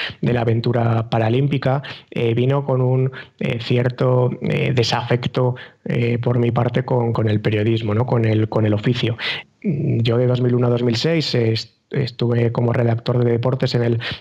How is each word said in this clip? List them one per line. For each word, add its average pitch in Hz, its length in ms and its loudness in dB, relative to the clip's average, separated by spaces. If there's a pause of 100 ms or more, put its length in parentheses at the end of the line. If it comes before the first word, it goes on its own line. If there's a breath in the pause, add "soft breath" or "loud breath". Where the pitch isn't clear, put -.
(220 loud breath)
de 120 120 0
la 120 80 0
aventura 117 640 0
paralímpica, 131 760 0 (260 loud breath)
eh, 117 240 0
vino 131 320 2
con 131 160 0
un, 127 300 2 (280 loud breath)
eh, 127 220 -2
cierto, 123 680 0 (100)
eh, 127 320 0
desafecto, 123 840 0 (300 loud breath)
eh, 120 320 -2
por 120 220 0
mi 120 100 2
parte 120 340 0
con, 117 300 0
con 110 160 0
el 104 120 0
periodismo, 107 520 0
¿no? 120 140 0
Con 117 180 2
el, 110 240 2
con 110 160 0
el 104 80 4
oficio. 113 440 0 (440 loud breath)
Yo 117 560 0
de 123 80 2
dos 123 160 2
mil 123 140 2
uno 123 100 2
a 120 60 2
dos 120 100 0
mil 120 140 2
seis, 156 400 0
eh, 117 160 2
est-, - 240 -6 (160)
estuve 120 600 0
como 117 220 2
redactor 120 500 0
de 120 80 2
deportes 127 440 0
en 120 80 2
el, 117 160 0 (220 loud breath)